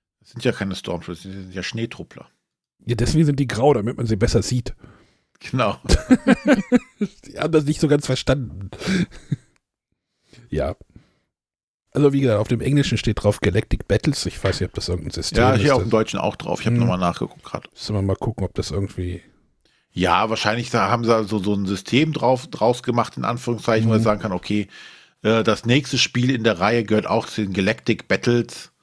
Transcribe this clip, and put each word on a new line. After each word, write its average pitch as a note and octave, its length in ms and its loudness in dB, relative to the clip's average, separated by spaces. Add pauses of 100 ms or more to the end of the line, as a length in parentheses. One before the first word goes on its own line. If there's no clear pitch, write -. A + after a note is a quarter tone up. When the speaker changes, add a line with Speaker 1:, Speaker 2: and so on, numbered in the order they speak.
(220)
Speaker 1:
Das - 100 -20
sind A#2 140 -12
ja B2 60 2
keine G2 240 -4
Stormtrooper, F2+ 380 -8
das E2 100 -14
sind F#2+ 300 -14
ja F#2 100 -8
Schneetruppler. - 640 -10 (580)
Speaker 2:
Ja, A#2 100 -2
deswegen B2+ 300 2
sind C#3 140 2
die C#3 80 0
grau, B2+ 260 4
damit A2+ 240 -2
man A2+ 100 -4
sie A2 80 2
besser G#2+ 260 2
sieht. - 340 -4 (640)
Speaker 1:
Genau. A#2+ 440 -2
Speaker 2:
<laughs> - 1400 0
Die - 100 -16
haben E3+ 140 -2
das D#3 140 4
nicht D3+ 160 -2
so E3 60 2
ganz D3 180 2
verstanden. B2+ 680 -4
<laughs> - 40 -20 (1700)
Ja. - 260 -4 (1160)
Also C#3+ 220 4
wie C#3 80 4
gesagt, A#2 180 4
auf G#2+ 100 0
dem A#2+ 120 0
Englischen C#3 360 2
steht - 260 -2
drauf G2+ 160 2
Galactic - 480 -2
Battles. A#2+ 380 0
Ich - 160 -8
weiß F#2+ 180 -2
nicht, F2+ 100 -2
ob - 60 -12
das - 140 -6
irgendein F2+ 220 -6
System - 280 -2
Speaker 1:
Ja, B2+ 140 6
Speaker 2:
ist, G#2+ 80 2
Speaker 1:
hier C#3+ 140 4
auf B2 60 2
Speaker 2:
das G2+ 60 -2
Speaker 1:
dem A2+ 40 -2
Deutschen A2 280 0
auch - 160 -2
drauf. - 240 -4
Ich - 80 -4
hab A#2 60 2
Speaker 2:
Hm. A#2+ 80 2
Speaker 1:
nochmal F#2 180 2
nachgeguckt - 440 -4
grad. - 300 -10
Speaker 2:
Müssen - 220 -6
wir G2 60 0
mal G2 160 0
gucken, - 280 -4
ob - 80 -6
das - 180 -6
irgendwie F2+ 500 -6 (680)
Speaker 1:
Ja, F2+ 380 2
wahrscheinlich A2+ 400 -2
da G#2 200 2
haben A#2 160 0
sie A2+ 200 4
so, G#2 140 -2
so G2+ 140 0
ein G2+ 120 -2
System A#2+ 480 0
drauf, B2+ 340 0
draus B2 360 0
gemacht, A#2 340 -2
in B2+ 80 -6
Anführungszeichen, A2+ 600 -2
wo A2 40 4
man A2 80 4
Speaker 2:
Mhm. A2+ 40 0
Speaker 1:
sagen G#2+ 180 2
kann, G#2+ 120 -4
okay, G2+ 340 -2 (560)
äh, A2 200 4
das G#2+ 220 0
nächste B2+ 320 2
Spiel B2 340 0
in A#2 120 -2
der G#2+ 160 2
Reihe A2 240 2
gehört G#2+ 240 2
auch A2 200 0
zu - 140 -6
den G2 120 -2
Galactic G2+ 560 0
Battles. A#2+ 640 0 (120)